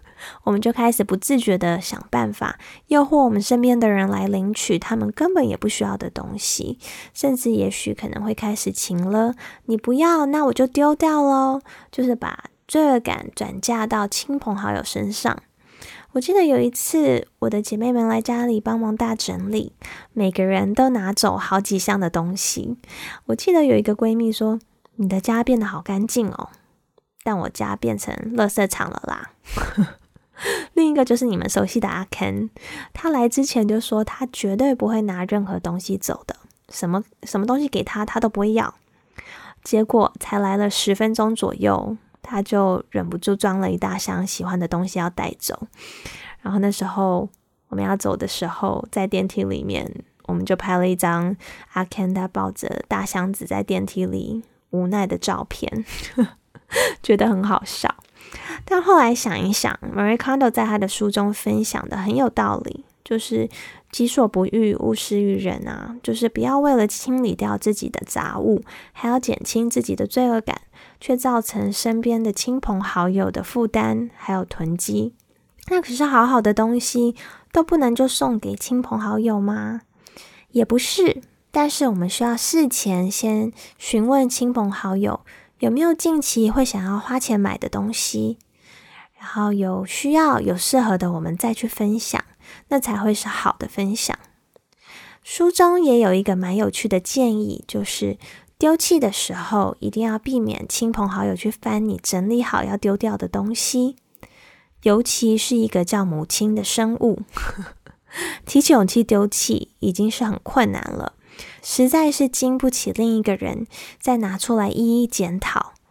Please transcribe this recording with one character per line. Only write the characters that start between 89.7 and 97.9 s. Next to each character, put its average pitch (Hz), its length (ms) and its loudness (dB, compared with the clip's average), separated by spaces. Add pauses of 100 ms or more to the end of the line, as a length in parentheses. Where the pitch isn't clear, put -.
需 - 260 -2
要、 302 300 4
有 180 160 0
适 262 240 2
合 214 160 2
的， 175 160 0
我 165 80 -4
们 165 160 -4
再 226 160 0
去 - 120 -4
分 214 320 0
享， - 240 -2 (460)
那 277 100 2
才 240 200 0
会 214 160 2
是 214 160 -4
好 - 280 0
的 - 80 -6
分 196 300 -2
享。 - 220 -4 (1080)
书 - 260 2
中 349 320 6
也 262 180 6
有 202 140 6
一 190 80 4
个 202 140 2
蛮 180 220 -2
有 208 120 2
趣 208 200 -4
的 190 100 2
建 226 400 0
议， 208 260 -4
就 - 160 -6
是 202 360 -4 (400)